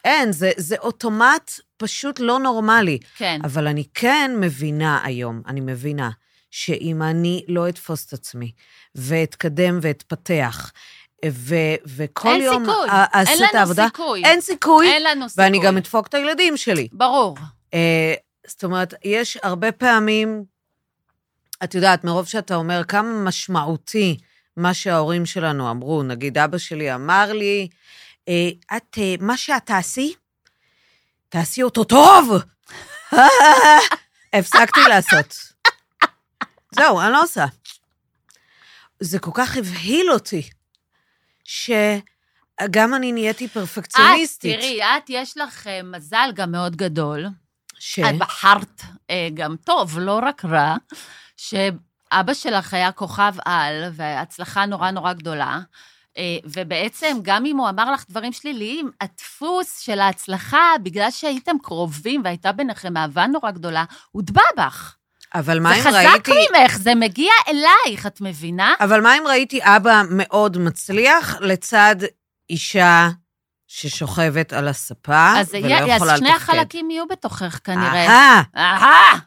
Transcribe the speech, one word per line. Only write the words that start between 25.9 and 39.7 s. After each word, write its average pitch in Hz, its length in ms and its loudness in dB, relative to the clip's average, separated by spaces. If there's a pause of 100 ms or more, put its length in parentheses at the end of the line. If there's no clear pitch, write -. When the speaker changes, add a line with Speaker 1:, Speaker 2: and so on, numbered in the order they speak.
Speaker 1:
נגיד, 127 360 -6
אבא 151 200 0
שלי 151 360 -8
אמר 185 380 0
לי, 202 360 -4 (600)
"אה, 175 200 -2 (280)
את, - 220 -12
אה, 190 220 -4
מה 226 160 -4
שאת 269 300 -6
תעשי, 262 480 -4 (1120)
תעשי 175 340 -4
אותו 233 220 -2
טוב." 294 480 8 (800)
<laughs> - 1200 6
הפסקתי 214 560 2
לעשות. 185 480 2 (1400)
זהו, 247 260 2
אני 208 120 0
לא 294 100 4
עושה. 208 220 -2 (1600)
זה 180 180 -6
כל 170 160 -8
כך 254 220 -4
הבהיל 220 560 -2